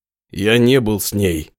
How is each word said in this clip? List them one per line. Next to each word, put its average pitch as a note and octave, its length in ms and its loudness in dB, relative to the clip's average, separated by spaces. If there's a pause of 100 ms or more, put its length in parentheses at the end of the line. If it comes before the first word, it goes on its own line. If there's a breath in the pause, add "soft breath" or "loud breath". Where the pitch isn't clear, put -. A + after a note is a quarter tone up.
(300)
"Я G#2 260 0
не B2 240 4
был G#2+ 180 -2
с - 140 -8
ней", F2+ 460 -2